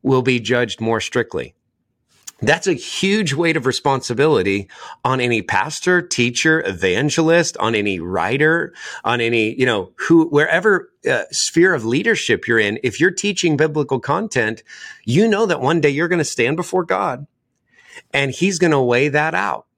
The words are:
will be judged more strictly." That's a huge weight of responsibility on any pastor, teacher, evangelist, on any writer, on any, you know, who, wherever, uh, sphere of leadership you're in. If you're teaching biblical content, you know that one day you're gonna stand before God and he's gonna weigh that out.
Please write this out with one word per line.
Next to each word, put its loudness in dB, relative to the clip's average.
will 2
be 2
judged -2
more 0
strictly." -4
That's 0
a 2
huge -2
weight 0
of -2
responsibility 0
on 0
any 0
pastor, 0
teacher, 0
evangelist, 0
on 0
any -2
writer, 0
on 0
any, 0
you 2
know, -2
who, 4
wherever, 2
uh, 0
sphere 2
of -4
leadership 0
you're 2
in. 0
If -4
you're 2
teaching -2
biblical 0
content, -2
you 2
know 2
that -2
one 2
day 2
you're -2
gonna 0
stand 0
before -4
God -4
and -2
he's -2
gonna 2
weigh 2
that 0
out. -4